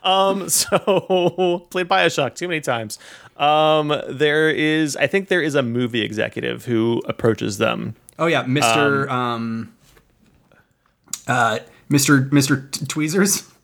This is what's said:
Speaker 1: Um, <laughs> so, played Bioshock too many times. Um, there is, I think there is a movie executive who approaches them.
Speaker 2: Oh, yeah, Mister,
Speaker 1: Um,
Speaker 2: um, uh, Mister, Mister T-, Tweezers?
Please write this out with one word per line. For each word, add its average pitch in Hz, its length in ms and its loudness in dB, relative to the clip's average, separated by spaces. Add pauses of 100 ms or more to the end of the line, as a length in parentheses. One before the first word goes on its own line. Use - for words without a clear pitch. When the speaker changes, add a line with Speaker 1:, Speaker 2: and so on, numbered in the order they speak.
Speaker 1:
Um, 190 460 0
<laughs> - 20 -4
so, 180 1200 0
played 180 180 -4
Bioshock 165 460 2
too 180 140 -8
many 160 120 -4
times. 117 380 -6 (380)
Um, 151 560 4 (160)
there 151 420 2
is, 156 460 0
I 143 100 0
think 190 220 -2
there 180 140 2
is 147 120 -2
a 143 80 2
movie 120 400 -2
executive 117 640 -4
who 117 420 0
approaches 110 520 -2
them. 113 360 -2 (240)
Speaker 2:
Oh, 160 80 0
yeah, 147 160 0
Mister, 135 680 2
Speaker 1:
Um, 127 100 -2
Speaker 2:
um, 113 520 -6 (1500)
uh, 117 320 0 (320)
Mister, 139 320 4 (100)
Mister 139 380 2
T-, - 160 -8
Tweezers? 170 640 -2 (140)